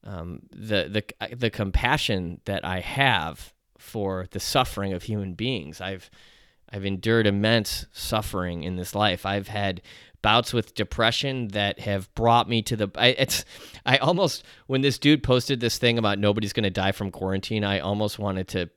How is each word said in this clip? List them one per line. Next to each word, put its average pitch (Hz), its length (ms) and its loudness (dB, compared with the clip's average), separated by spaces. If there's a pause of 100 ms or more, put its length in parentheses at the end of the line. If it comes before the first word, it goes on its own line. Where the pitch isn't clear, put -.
um, 87 380 -10 (100)
the, 101 520 -2 (160)
the, 113 160 -8
the 120 140 0
compassion 101 960 0
that 98 180 -4
I 92 180 -4
have 95 720 0 (260)
for 95 500 -4
the 95 100 -6
suffering 101 540 0
of 90 100 -6
human 101 300 -4
beings. 92 480 -6
I've, 92 300 -10 (580)
I've 98 160 -8
endured 104 420 2
immense 107 640 2
suffering 90 720 -4
in 90 120 -4
this 90 200 -6
life. 101 300 0
I've 98 220 -2
had 101 340 -4 (420)
bouts 113 300 4
with 117 200 -2
depression 117 760 -2
that 101 300 0
have 98 360 -4
brought 117 340 4
me 113 140 2
to 117 120 -2
the, 104 200 0
I, 123 140 4
it's, - 360 0 (400)
I 127 120 4
almost, 175 460 2 (240)
when 131 140 2
this 139 160 2
dude 147 240 6
posted 127 380 2
this 117 180 0
thing 117 200 4
about 104 200 2
nobody's 104 360 2
gonna 107 160 0
die 95 220 0
from 98 200 -4
quarantine, 95 520 -2
I 98 160 0
almost 104 380 -2
wanted 95 320 -4
to 87 280 -4